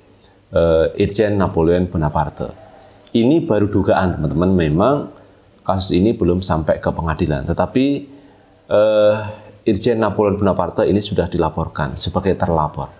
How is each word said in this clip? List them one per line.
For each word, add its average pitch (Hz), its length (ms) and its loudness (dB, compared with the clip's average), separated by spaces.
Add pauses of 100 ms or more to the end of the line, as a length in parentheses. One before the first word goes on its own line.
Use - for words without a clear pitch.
(540)
eh, 82 340 4 (140)
Irjen 101 380 0
Napoleon 87 480 2
Bonaparte. 78 840 -6 (460)
Ini 127 320 2
baru 104 240 2
dugaan, 90 480 0
teman-teman, 78 320 0
memang 92 440 2 (680)
kasus 92 320 -2
ini 95 160 4
belum 92 320 0
sampai 80 400 -2
ke 87 80 0
pengadilan. 76 560 -2
Tetapi, 90 400 0 (800)
eh, 107 480 4 (480)
Irjen 110 400 0
Napoleon 104 320 0
Bonaparte 95 500 -2
ini 90 140 2
sudah 85 320 -2
dilaporkan 78 640 -4
sebagai 92 400 -2
terlapor. 78 640 -2